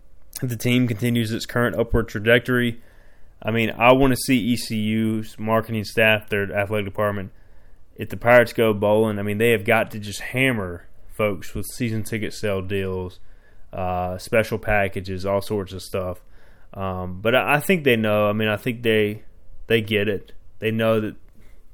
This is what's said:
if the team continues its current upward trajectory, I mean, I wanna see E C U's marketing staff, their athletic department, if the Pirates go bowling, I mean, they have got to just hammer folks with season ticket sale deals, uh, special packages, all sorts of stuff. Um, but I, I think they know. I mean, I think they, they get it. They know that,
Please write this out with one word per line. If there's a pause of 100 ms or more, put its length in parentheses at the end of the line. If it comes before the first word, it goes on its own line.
(420)
if
the
team
continues
its
current
upward
trajectory, (640)
I
mean,
I
wanna
see
E
C
U's
marketing
staff,
their
athletic
department, (640)
if
the
Pirates
go
bowling,
I
mean,
they
have
got
to
just
hammer (200)
folks
with
season
ticket
sale
deals, (520)
uh,
special
packages,
all
sorts
of
stuff. (540)
Um,
but
I,
I
think
they
know.
I
mean,
I
think
they, (460)
they
get
it. (260)
They
know
that, (580)